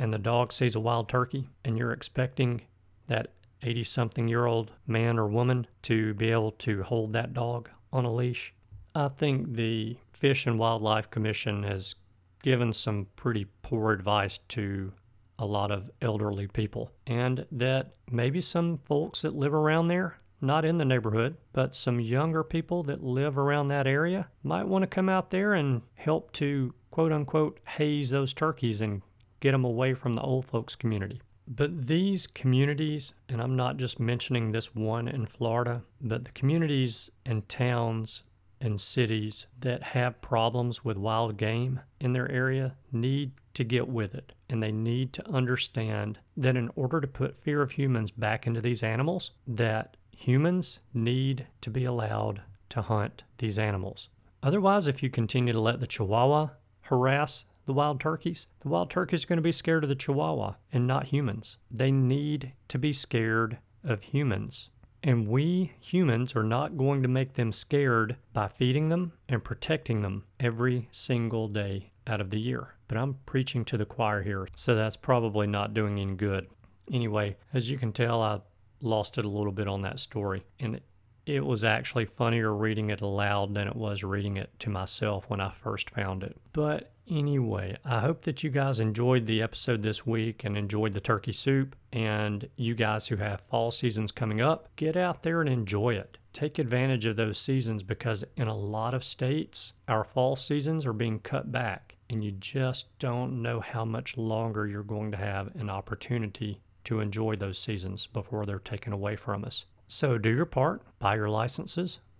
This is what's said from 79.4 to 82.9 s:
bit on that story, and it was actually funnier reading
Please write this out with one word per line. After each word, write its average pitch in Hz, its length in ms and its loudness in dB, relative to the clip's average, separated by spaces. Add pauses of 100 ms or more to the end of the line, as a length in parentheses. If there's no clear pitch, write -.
bit 98 160 -2
on 98 140 -2
that 95 160 -4
story, 98 460 -4 (140)
and 117 220 -4 (440)
it 143 200 -2
was 117 200 0
actually 117 400 2
funnier 113 500 0
reading 107 360 0